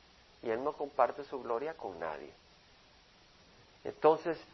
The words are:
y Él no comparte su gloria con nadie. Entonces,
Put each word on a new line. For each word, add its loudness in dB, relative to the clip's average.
y -4
Él 0
no 0
comparte 2
su -8
gloria -4
con -10
nadie. -6
Entonces, 2